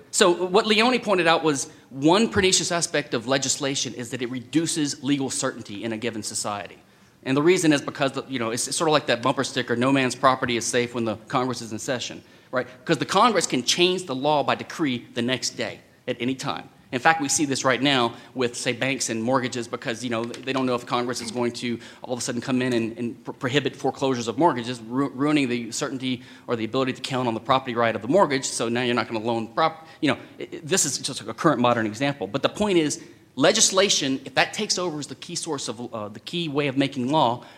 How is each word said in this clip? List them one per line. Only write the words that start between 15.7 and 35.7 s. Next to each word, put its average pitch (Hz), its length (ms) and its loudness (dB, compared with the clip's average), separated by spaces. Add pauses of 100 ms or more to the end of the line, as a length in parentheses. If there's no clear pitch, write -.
at 127 120 -4
any 127 160 -2
time. 127 320 -8 (240)
In 131 80 -2
fact, 160 220 4
we 139 80 -2
see - 160 0
this 135 200 0
right 123 160 4
now 127 320 2 (220)
with, 123 200 0
say, - 160 -2
banks 127 380 -2
and 113 140 -2
mortgages 123 440 0
because, 120 360 -6
you 127 80 -4
know, 117 140 -2
they 127 280 -6
don't 131 140 0
know 127 80 2
if 120 100 -4
Congress 123 360 -2
is 117 100 -8
going 120 220 0
to 120 260 -4 (240)
all 127 100 -8
of 120 60 -4
a - 20 -8
sudden 120 180 -4
come 127 220 0
in 127 120 0
and, 113 260 0
and 117 240 -8
pro-, 123 100 -10
prohibit 135 420 0
foreclosures 127 520 -2
of 113 100 -4
mortgages, 127 440 2
ru-, 127 280 -2
ruining 143 400 2
the 117 220 -4
certainty 127 500 -4 (240)
or 123 100 -2
the 110 100 -2
ability 127 280 0
to - 80 -16
count 127 260 -2
on 113 60 0
the 110 60 -4
property 131 340 0
right 113 220 2
of 104 80 -6
the 110 40 -6
mortgage, 143 380 4
so 117 240 -2
now 120 140 0
you're 120 100 2
not 110 140 0
gonna 110 180 -4
loan 117 220 -2
prop-, 160 400 -2 (140)
you 151 100 2
know, - 60 -2 (200)
it, - 160 -12
it, - 140 -12
this 180 180 2
is 131 140 -4
just 131 220 -8
a 113 120 -10
current 143 260 2
modern 117 280 2
example. 117 400 -4
But 139 160 -4
the 147 60 4
point 202 280 0
is, 147 240 0 (340)
legislation, 180 880 4
if 139 120 -12
that 160 180 2
takes - 240 -4
over 170 220 -4
as 139 80 -8
the 135 80 -12
key - 180 -14
source 156 340 -6
of, 120 240 -8